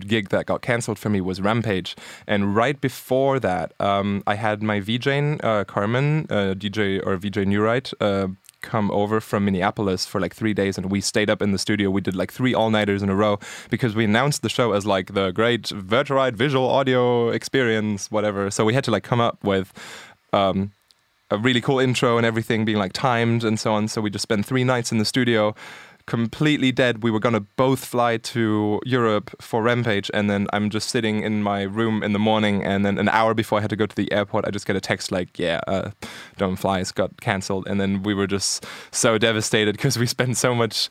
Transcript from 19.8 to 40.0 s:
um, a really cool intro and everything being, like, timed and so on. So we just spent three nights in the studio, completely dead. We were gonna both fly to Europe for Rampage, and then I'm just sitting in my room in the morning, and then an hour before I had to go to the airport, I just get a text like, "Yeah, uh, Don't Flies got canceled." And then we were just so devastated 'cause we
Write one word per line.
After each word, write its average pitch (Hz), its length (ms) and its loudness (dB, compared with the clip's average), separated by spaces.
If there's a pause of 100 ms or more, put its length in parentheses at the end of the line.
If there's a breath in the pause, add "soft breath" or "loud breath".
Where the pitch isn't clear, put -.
um, 98 400 2 (580)
a 104 80 2
really 120 220 4
cool 135 180 2
intro 127 380 2
and 117 100 2
everything 113 380 0
being, 107 140 0
like, 98 160 -2
timed 117 500 2
and 110 160 0
so 113 120 0
on. 107 140 0
So 113 140 -4
we 107 100 -2
just 101 120 -6
spent 104 240 -2
three 127 180 0
nights 123 260 0
in 113 80 0
the 107 60 2
studio, 110 500 2 (520 loud breath)
completely 131 640 0
dead. 123 320 0
We 117 80 2
were 110 80 2
gonna 113 220 2 (160)
both 131 280 2
fly 120 340 0
to 107 680 0
Europe 117 560 0
for - 180 -2
Rampage, 117 540 0
and 104 160 2
then 101 220 0
I'm 104 180 0
just 104 180 -4
sitting 107 360 0
in 107 180 -2
my 101 200 0
room 107 420 0
in 104 80 0
the 101 80 2
morning, 107 420 2
and 98 240 0
then 101 100 0
an 104 120 2
hour 113 260 4
before 110 240 0
I 104 40 0
had 104 80 -4
to 107 60 -2
go 104 100 2
to - 100 -14
the - 160 -2
airport, 104 340 0
I - 60 -2
just 101 140 -8
get 101 100 0
a 95 40 -2
text - 300 -4
like, 90 260 -4
"Yeah, 85 300 0
uh, 95 240 -2 (480 loud breath)
Don't 92 160 0
Flies 92 380 0
got - 280 -4
canceled." 98 460 -4
And 98 140 -2
then 98 240 0
we 104 100 0
were 98 140 0
just - 360 -4 (280 loud breath)
so 113 260 2
devastated 107 600 2
'cause 131 200 0
we 120 80 2